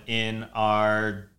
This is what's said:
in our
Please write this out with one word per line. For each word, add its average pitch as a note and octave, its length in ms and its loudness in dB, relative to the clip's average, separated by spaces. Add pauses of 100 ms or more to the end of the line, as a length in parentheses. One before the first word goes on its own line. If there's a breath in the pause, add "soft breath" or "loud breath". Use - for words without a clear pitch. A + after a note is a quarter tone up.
in A2+ 380 -2 (100)
our G#2+ 720 0 (100)